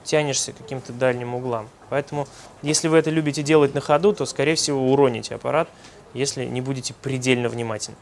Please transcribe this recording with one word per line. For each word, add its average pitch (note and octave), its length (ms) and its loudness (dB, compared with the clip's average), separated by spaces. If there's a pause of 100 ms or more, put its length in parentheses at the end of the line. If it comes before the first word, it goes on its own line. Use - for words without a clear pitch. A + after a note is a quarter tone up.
тянешься D3 480 0
к - 60 -16
каким-то B2+ 360 -12
дальним B2 420 -2
углам. A#2+ 340 -6 (200)
Поэтому, C#3+ 380 -4 (340)
если D3+ 260 0
вы D#3+ 100 6
это D#3+ 120 4
любите D3+ 340 0
делать C#3+ 300 6
на C#3+ 80 -2
ходу, E3 320 2
то, D3 120 -4
скорее D3 300 0
всего, C3+ 360 0
уроните B2 440 2
аппарат, C3 320 -2 (460)
если C3 320 -4
не B2 160 -4
будете C3 320 -6
предельно B2+ 560 0
внимательны. A2+ 520 -8